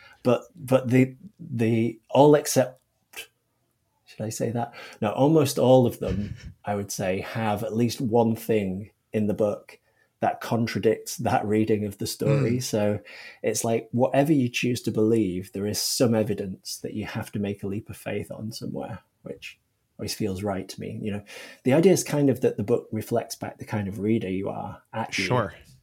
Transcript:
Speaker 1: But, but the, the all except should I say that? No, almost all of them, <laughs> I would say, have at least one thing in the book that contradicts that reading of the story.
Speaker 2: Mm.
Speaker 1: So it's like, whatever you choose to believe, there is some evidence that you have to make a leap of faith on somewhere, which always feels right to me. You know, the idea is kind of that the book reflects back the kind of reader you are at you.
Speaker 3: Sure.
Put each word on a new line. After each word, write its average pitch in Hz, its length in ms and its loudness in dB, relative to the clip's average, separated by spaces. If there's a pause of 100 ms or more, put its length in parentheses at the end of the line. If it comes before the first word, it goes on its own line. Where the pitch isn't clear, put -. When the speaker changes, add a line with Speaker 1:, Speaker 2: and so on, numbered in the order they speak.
(240)
Speaker 1:
But, 120 200 4 (120)
but 131 340 0
the, 127 280 4 (200)
the 117 600 0 (100)
all 147 260 8
except - 460 0 (1400)
should 110 100 -6
I 107 40 -4
say 117 220 -4
that? 120 220 -4 (280)
No, - 100 2
almost 151 460 4
all 127 280 8
of - 140 -2
them, 101 360 -4 (140)
<laughs> - 160 -20
I 104 100 -2
would 98 160 -6
say, 95 300 -2
have 107 420 -2
at 104 120 -6
least 117 260 0
one 113 340 2
thing 104 560 -2 (220)
in 107 140 0
the 104 60 0
book 101 460 -4 (400)
that - 220 -2
contradicts 113 760 -2
that 110 280 0
reading 107 400 2
of 104 120 -8
the 113 80 -6
story. 127 520 0
Speaker 2:
Mm. 127 60 -6
Speaker 1:
So 104 360 0 (420)
it's 110 220 -2
like, 113 280 0
whatever 131 400 2
you 127 180 2
choose 123 340 -2
to 113 80 -4
believe, 107 600 0
there 98 140 -4
is 104 160 -4
some 117 320 2
evidence 101 720 -2
that - 100 -8
you 104 120 -6
have - 260 -8
to 107 80 -6
make 101 240 -4
a 101 40 -4
leap 98 220 -8
of 101 80 -14
faith 104 340 -8
on 110 200 -10
somewhere, - 480 -10 (240)
which - 340 -14 (400)
always 101 160 -8
feels 98 300 -4
right 95 260 -4
to - 100 -16
me. - 220 -10
You 107 100 -4
know, 101 120 -6 (400)
the 127 100 4
idea 185 180 8
is - 120 4
kind 143 260 2
of 123 120 0
that - 160 0
the 107 60 -2
book 113 280 0
reflects 110 440 -4
back - 220 -12
the - 80 -16
kind 104 220 -4
of 101 120 -8
reader 107 300 0
you 95 200 -4
are - 320 -10 (120)
at 113 240 -6
you. 101 80 -2
Speaker 3:
Sure. 113 280 0 (300)